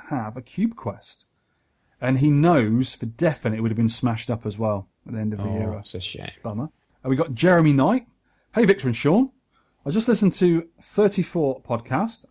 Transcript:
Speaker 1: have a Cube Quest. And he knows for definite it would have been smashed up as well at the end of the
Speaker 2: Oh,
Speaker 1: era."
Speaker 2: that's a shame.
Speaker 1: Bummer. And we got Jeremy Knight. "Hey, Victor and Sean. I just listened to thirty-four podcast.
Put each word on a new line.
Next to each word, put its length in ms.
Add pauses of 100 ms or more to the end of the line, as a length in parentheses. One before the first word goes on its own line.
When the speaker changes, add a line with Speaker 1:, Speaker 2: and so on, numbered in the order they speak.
Speaker 1:
have 280
a 60
Cube 340
Quest. 480 (760)
And 180
he 120
knows 640
for 120
definite 520
it 20
would 100
have 60
been 120
smashed 420
up 160
as 120
well 300 (180)
at 60
the 80
end 140
of 60
the 80
Speaker 2:
Oh, 80
Speaker 1:
era." 200
Speaker 2:
that's 180
a 60
shame. 300 (120)
Speaker 1:
Bummer. 280 (340)
And 60
we 60
got 180
Jeremy 400
Knight. 320 (480)
"Hey, 100
Victor 240
and 80
Sean. 340 (540)
I 60
just 180
listened 260
to 340 (120)
thirty-four 840
podcast. 680